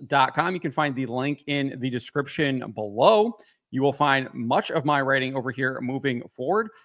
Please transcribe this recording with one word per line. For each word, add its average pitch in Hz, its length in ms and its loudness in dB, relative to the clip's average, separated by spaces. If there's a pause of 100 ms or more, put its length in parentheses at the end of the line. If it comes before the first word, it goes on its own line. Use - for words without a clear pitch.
dot 131 260 4
com. 175 200 0
You 175 60 -6
can 156 100 -4
find 143 260 -2
the 131 80 -4
link 127 420 -4
in 139 320 -2
the 127 120 -4
description 131 840 -4
below. 160 640 4 (340)
You 131 120 -2
will 139 100 4
find 135 400 2
much 131 380 0
of 147 160 -2
my 147 160 2
writing 131 340 0
over 131 140 -4
here 131 320 -2
moving 127 400 -2 (120)
forward. 202 360 0 (140)